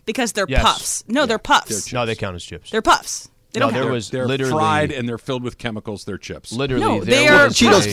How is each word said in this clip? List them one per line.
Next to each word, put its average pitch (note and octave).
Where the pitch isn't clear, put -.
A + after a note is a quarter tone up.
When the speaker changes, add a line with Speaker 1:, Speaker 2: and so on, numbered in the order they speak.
Speaker 1:
Because A3+
they're G3
Speaker 2:
Yes. A3
Speaker 1:
puffs. -
No, A#3+
Speaker 3:
Yeah, C4+
Speaker 1:
they're A3
puffs. -
Speaker 3:
they're G#2+
chips. -
Speaker 2:
No, B2
they A2+
count G2
as F2
chips. -
Speaker 1:
They're G#3+
puffs. -
They A3
Speaker 2:
No, B3
Speaker 1:
don't -
Speaker 2:
there C3
Speaker 1:
count. C3
Speaker 2:
was A2
Speaker 3:
They're B2+
Speaker 2:
literally C3
Speaker 3:
fried D#3
and B2
they're A#2
filled B2+
with A#2+
chemicals. G#2+
They're F#2+
chips. -
Speaker 2:
Literally, B2+
Speaker 1:
No, -
Speaker 2:
there C4
Speaker 1:
they D4
are D4
Speaker 2:
was -
Speaker 4:
Cheetos, G#3